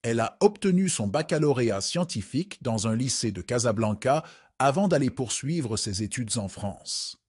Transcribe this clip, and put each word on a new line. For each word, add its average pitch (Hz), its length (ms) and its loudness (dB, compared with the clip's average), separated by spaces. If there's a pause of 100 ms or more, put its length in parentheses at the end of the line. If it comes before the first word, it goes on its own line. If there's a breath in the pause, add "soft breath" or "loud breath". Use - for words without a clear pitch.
Elle 117 180 0
a 110 200 0
obtenu 190 500 4
son - 160 -2
baccalauréat 131 720 2
scientifique 170 840 -4
dans 113 240 0
un 110 80 2
lycée 120 360 -2
de 92 120 -8
Casablanca 113 800 0 (320 loud breath)
avant 143 300 4
d'aller 139 240 4
poursuivre 131 680 -4
ses 101 240 -4
études 110 380 -4
en 98 80 -4
France. - 680 -8 (120)